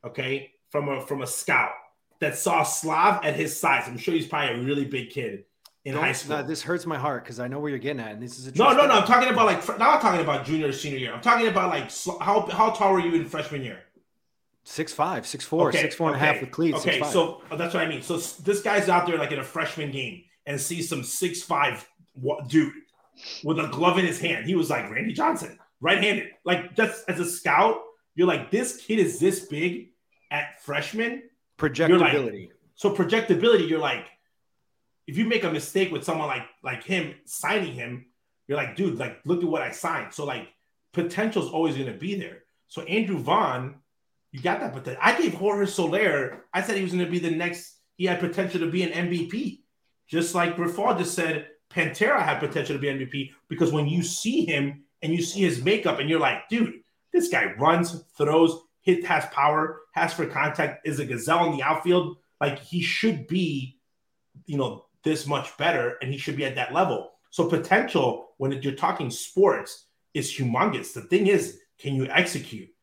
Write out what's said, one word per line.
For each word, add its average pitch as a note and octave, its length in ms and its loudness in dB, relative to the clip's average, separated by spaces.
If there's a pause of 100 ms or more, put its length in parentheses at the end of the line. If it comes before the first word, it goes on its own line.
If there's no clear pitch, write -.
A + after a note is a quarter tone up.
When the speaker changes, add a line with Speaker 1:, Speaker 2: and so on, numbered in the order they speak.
Speaker 1:
okay, C3 480 -8 (200)
from C#3+ 180 -2
a, C3+ 100 -4
from C3+ 220 -6
a B2 60 -6
scout B2+ 440 -2 (480)
that C#3+ 180 -2
saw E3 260 2
Slav D#3 600 2
at D3+ 120 0
his D3+ 220 -4
size. C#3 300 2
I'm B2 100 -10
sure E3+ 160 -2
he's D#3+ 140 0
probably C3 340 -2
a B2 40 -4
really C#3 200 0
big C3+ 240 -6
kid G#2+ 360 -8 (400)
in C3+ 80 -6
Speaker 2:
Don't, D3 100 -2
Speaker 1:
high C3+ 80 0
school. C#3+ 260 -4
Speaker 2:
no, C#3+ 60 -4
this D3+ 180 -6
hurts F3 240 -4
my D#3+ 120 -4
heart C3 260 -2
'cause A#2 160 -14
I B2 80 -6
know C3+ 120 -6
where D3 100 -4
you're C3+ 100 -4
getting C3+ 220 -4
at, A2 100 -10
and G#2+ 100 -12
this B2 180 -12
is B2+ 80 -14
a C3 100 -4
Speaker 1:
No, B3+ 140 8
Speaker 2:
true C4+ 60 6
Speaker 1:
no, C#4+ 100 8
no. C4+ 80 6
I'm G3+ 80 6
Speaker 2:
statement. - 40 0
Speaker 1:
talking B3 260 6
about, A3+ 120 6
like, F#3+ 160 4
fr-, - 160 -4
not B3 240 6
talking F#3 180 4
about C#3+ 260 0
junior D3+ 220 0
or C#3 60 -2
senior C#3 260 -6
year. A#2 140 -6
I'm A#2 80 -10
talking A#3 260 4
about, F3+ 220 2
like, C#3+ 200 -2
sl-, - 300 -6
how, F#3+ 280 4
how A3 240 4
tall G3+ 200 4
were F#3 80 6
you E3+ 160 0
in D#3+ 100 4
freshman D3 380 -6
year? G#2+ 160 -10 (880)
Speaker 2:
Six - 260 -6
five, D#3 340 -2
six - 180 -8
four, D3+ 240 2
Speaker 1:
Okay, B2 100 2
Speaker 2:
six D#3 140 0
four E3 140 -2
and C3+ 80 0
a B2+ 40 -2
half D3 180 4
Speaker 1:
okay, C3+ 80 -6
Speaker 2:
with - 60 -16
cleats, D#3 280 0
Speaker 1:
okay, D#3+ 140 0
Speaker 2:
six C3+ 100 0
five. D3 100 -2
Speaker 1:
so, E3 380 0
uh, D#3+ 40 -8
that's E3+ 200 -4
what E3+ 80 0
I D#3+ 40 -2
mean. C#3+ 140 -6
So F3 140 -4
s-, - 220 -8
this G3 260 -2
guy's G3+ 260 2
out F3 160 4
there, E3+ 140 0
like, C#3+ 120 -2
in D3 60 -4
a C3 60 -6
freshman D3+ 480 -6
game A#2+ 320 -8 (240)
and C#3+ 120 -6
sees E3+ 300 -4
some C#3 140 -4
six F3 400 -4
five C3+ 440 0 (280)
wa-, C3+ 260 -4
dude D3 320 2 (680)
with D#3+ 160 0
a D#3 80 -2
glove E3+ 320 2
in F#3 60 2
his E3 140 -2
hand. D3+ 280 -2
He F#3 80 0
was D3+ 160 2
like, A#2+ 180 -2
"Randy A3+ 240 -4
Johnson, - 460 -2 (220)
right-handed." G3 480 2 (140)
Like, F3 320 -2
that's, A3 280 0
as E3+ 160 -4
a F3 60 0
scout, E3+ 540 2 (360)
you're F3 100 4
like, D3 240 0
"This A#3+ 280 -2
kid A3 200 -2
is - 220 2
this E3+ 260 2
big E3 440 -4 (420)
at D3 320 -6
freshman?" A3 580 -4 (400)
You're D#3+ 380 6
like, E3+ 140 6
Speaker 2:
Projectability. G#2 360 -2 (240)
Speaker 1:
so G3+ 220 0
projectability, G3 720 4
you're D#3+ 80 2
like, B2+ 300 -2 (960)
if C#3 100 -10
you G#3+ 100 2
make A3+ 180 0
a E3+ 80 0
mistake F3 400 -2
with C#3+ 120 -6
someone D#3+ 240 -2
like, C3+ 200 -6 (160)
like B2+ 200 -8
him, E3+ 300 -4 (120)
signing F3 480 -4
him, B2 340 -12 (400)
you're C#3+ 100 -2
like, C3+ 180 -6
"Dude, F3 220 -2
like, - 280 -8
look E3+ 180 0
at F3 40 0
what D#3+ 140 0
I B2 80 -4
signed." C3 420 -6
So, D3 140 -8
like, B2 220 -8 (440)
potential's G3 600 -2
always D#3 260 0
gonna C3 160 -6
be F3 220 -6
there. - 300 -12 (220)
So - 140 -12
Andrew F#3+ 380 -2
Vaughn, C#3 560 0 (560)
you C3 100 -14
got F3+ 180 0
that, B3 140 -6
but C3 280 -10
I G#3+ 160 6
gave E4 160 2
Jorge G3+ 320 0
Soler, E3 800 0 (100)
I G3 80 0
said A3+ 140 -2
he G3 80 0
was F3 80 -2
gonna F3+ 140 2
be F3 140 -2
the E3 120 0
next, E3+ 460 -4 (180)
he F3+ 80 -4
had F3 160 2
potential F3+ 400 -2
to D#3+ 100 0
be F3 140 0
an E3 60 -2
M E3+ 200 -2
V E3+ 180 -2
P. - 360 -6 (440)
Just E3+ 280 -2
like E3+ 220 0
Grifol F#3 400 0
just F3+ 180 -2
said, D#3+ 320 -2 (220)
Pantera G#3 520 2
had D3 200 0
potential C#3+ 340 -2
to C3+ 60 -4
be C#3+ 80 0
M C3+ 80 -2
V C3 80 -4
P C3+ 260 -8 (160)
because D#3+ 240 2
when D3 160 2
you E3+ 160 2
see A3+ 420 0
him C#3+ 380 -2 (180)
and D#3+ 120 -2
you E3+ 80 0
see F3 180 -4
his C#3+ 240 2
makeup F#3 360 2
and C#3 100 -2
you're D#3+ 100 2
like, C#3 300 0
"Dude, A3+ 320 0 (320)
this - 160 2
guy G#2+ 280 0
runs, E3+ 460 2 (140)
throws, D#3+ 420 4 (220)
hit, F3 240 2
has D#3 220 0
power, D3+ 520 0 (140)
has E3 200 0
for D#3+ 120 -2
contact, D3 600 -2
is D3+ 140 -4
a D3 60 -4
gazelle C#3+ 400 2
in D3+ 100 0
the C3+ 80 -4
outfield." D#3+ 540 2 (240)
Like, C#3+ 180 -2
he F3 220 -4
should E3+ 460 0
be, D3+ 500 -2 (680)
you D3 120 -6
know, A#2+ 280 -4 (180)
this D#3 220 0
much C#3+ 320 -4
better C#3 440 0
and C3+ 100 -4
he C#3+ 60 -6
should D3 180 -6
be C#3+ 80 -4
at C3+ 120 -4
that B2+ 180 -4
level. E3 400 0 (160)
So E3+ 180 0
potential, E3 880 0
when C3+ 160 -2 (100)
you're C3+ 120 -2
talking D#3+ 360 -2
sports, - 760 0 (280)
is C#3 160 -2
humongous. C3 600 0
The - 100 -12
thing G3 260 4
is, - 320 2 (180)
can C#3 180 -4
you C3 120 0
execute? C#3+ 640 -2 (140)